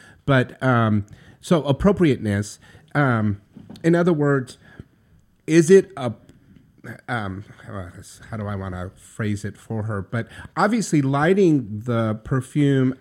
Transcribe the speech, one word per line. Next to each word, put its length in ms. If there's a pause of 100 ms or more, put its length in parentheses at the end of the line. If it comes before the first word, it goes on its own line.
(260)
But, 360
um, 440 (340)
so 240
appropriateness, 960 (340)
um, 460 (420)
in 140
other 180
words, 440 (880)
is 220
it 260
a, 180 (960)
um, 340 (840)
how 80
do 80
I 80
wanna 420
phrase 480
it 140
for 260
her? 200
But 240 (280)
obviously 460
lighting 840
the 280 (100)
perfume 760